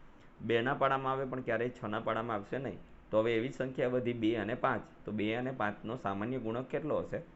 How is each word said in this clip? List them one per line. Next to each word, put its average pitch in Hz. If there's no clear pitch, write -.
બેના 117
પાડામાં 135
આવે, 135
પણ 131
ક્યારેય 120
છના 107
પાડામાં 113
આવશે 101
નહીં. 110
તો 107
હવે 113
એવી 117
જ 139
સંખ્યા 131
વધી 123
બે 113
અને 107
પાંચ. 123
તો 101
બે 107
અને 127
પાંચનો 107
સામાન્ય 107
ગુણક 117
કેટલો 143
હશે? -